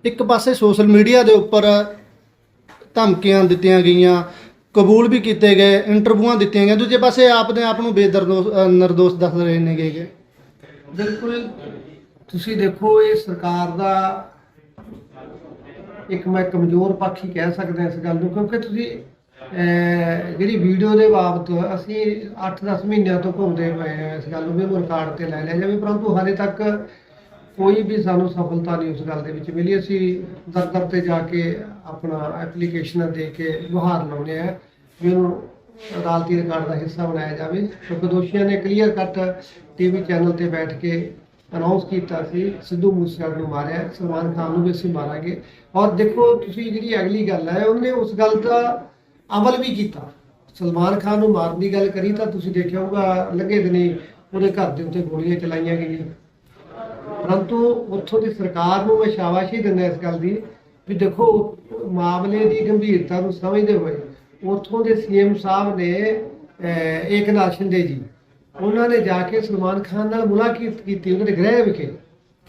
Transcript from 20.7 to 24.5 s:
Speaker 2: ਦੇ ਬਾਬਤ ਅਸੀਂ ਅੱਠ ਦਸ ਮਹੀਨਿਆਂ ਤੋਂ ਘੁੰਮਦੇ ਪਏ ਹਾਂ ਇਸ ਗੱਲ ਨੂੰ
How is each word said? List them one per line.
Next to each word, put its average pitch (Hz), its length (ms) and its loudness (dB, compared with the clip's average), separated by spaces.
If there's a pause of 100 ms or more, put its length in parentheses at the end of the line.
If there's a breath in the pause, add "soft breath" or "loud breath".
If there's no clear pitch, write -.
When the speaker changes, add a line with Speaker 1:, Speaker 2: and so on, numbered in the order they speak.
Speaker 2:
ਦੇ 214 200 6
ਬਾਬਤ 175 680 0
ਅਸੀਂ 214 460 -4 (260)
ਅੱਠ 196 180 -8
ਦਸ 190 200 -4
ਮਹੀਨਿਆਂ 185 360 2
ਤੋਂ 180 120 -4
ਘੁੰਮਦੇ 170 380 -2
ਪਏ 160 180 -6
ਹਾਂ 156 260 -8
ਇਸ 151 160 -12
ਗੱਲ 160 120 -8
ਨੂੰ 170 120 -6